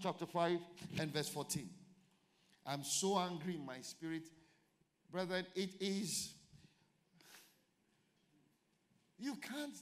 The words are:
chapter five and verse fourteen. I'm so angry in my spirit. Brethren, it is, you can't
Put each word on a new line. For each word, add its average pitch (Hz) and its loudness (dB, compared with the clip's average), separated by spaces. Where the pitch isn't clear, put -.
chapter 175 0
five 170 4
and 151 2
verse 147 2
fourteen. 143 -2
I'm 139 0
so 190 4
angry 180 2
in 143 -6
my 127 -6
spirit. 160 -4
Brethren, 180 2
it 190 2
is, 196 0
you 254 -2
can't 285 -6